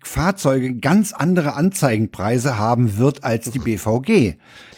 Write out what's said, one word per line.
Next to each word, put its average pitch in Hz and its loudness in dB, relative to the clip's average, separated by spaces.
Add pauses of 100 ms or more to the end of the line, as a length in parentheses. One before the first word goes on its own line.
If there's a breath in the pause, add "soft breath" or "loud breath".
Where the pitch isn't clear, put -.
Fahrzeuge 135 -2
ganz 196 2
andere 151 0
Anzeigenpreise 123 0
haben 113 2
wird 131 0
als 117 -4
die 131 -6
B 113 -2
V 110 -2
G. 139 2 (420 loud breath)